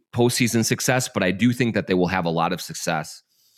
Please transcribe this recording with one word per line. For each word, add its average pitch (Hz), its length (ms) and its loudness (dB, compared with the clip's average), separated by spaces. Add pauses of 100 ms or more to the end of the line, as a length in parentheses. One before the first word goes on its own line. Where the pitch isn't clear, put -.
(140)
postseason 120 500 2
success, 127 480 0
but 101 100 -2
I 92 80 2
do 110 220 2
think 120 220 0
that 98 120 -2
they 95 80 0
will 90 140 4
have 92 180 -2
a 85 40 0
lot 85 220 0
of 87 80 -4
success - 640 -6 (360)